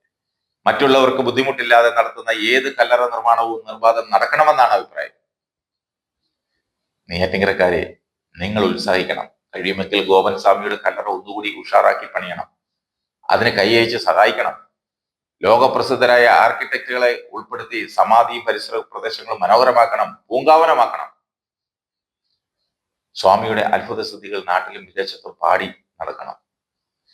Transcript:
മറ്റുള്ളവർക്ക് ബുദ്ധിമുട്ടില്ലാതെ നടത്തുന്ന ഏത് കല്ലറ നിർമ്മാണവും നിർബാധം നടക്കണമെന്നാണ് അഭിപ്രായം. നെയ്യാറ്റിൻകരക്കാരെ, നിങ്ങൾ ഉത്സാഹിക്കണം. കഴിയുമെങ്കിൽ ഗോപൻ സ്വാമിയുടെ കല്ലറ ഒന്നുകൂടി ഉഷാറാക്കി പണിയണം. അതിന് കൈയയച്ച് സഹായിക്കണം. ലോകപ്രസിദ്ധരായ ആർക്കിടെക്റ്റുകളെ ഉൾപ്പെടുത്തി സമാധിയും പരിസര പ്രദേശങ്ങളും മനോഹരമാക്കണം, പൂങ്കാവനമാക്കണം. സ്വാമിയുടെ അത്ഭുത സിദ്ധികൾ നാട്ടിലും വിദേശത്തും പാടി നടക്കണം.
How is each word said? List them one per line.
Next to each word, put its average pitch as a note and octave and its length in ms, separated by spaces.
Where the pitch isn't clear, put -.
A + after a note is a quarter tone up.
മറ്റുള്ളവർക്ക് C3 520
ബുദ്ധിമുട്ടില്ലാതെ A#2+ 720
നടത്തുന്ന A#2 400
ഏത് B2 460
കല്ലറ A#2+ 340
നിർമ്മാണവും A2+ 580
നിർബാധം A2+ 420
നടക്കണമെന്നാണ് C3 600
അഭിപ്രായം. F2 380
നെയ്യാറ്റിൻകരക്കാരെ, F#2 880
നിങ്ങൾ G2+ 280
ഉത്സാഹിക്കണം. F#2 640
കഴിയുമെങ്കിൽ F#2+ 500
ഗോപൻ F#2+ 340
സ്വാമിയുടെ G2+ 360
കല്ലറ G2+ 320
ഒന്നുകൂടി G2+ 480
ഉഷാറാക്കി G2+ 500
പണിയണം. F2+ 420
അതിന് A#2+ 200
കൈയയച്ച് A2+ 480
സഹായിക്കണം. G2 680
ലോകപ്രസിദ്ധരായ B2 840
ആർക്കിടെക്റ്റുകളെ A#2+ 1040
ഉൾപ്പെടുത്തി A2+ 560
സമാധിയും A#2 580
പരിസര G#2+ 300
പ്രദേശങ്ങളും A2 680
മനോഹരമാക്കണം, A2+ 760
പൂങ്കാവനമാക്കണം. C#3+ 840
സ്വാമിയുടെ G#2+ 480
അത്ഭുത G#2+ 400
സിദ്ധികൾ G2+ 420
നാട്ടിലും F#2+ 420
വിദേശത്തും - 560
പാടി F#2 260
നടക്കണം. - 460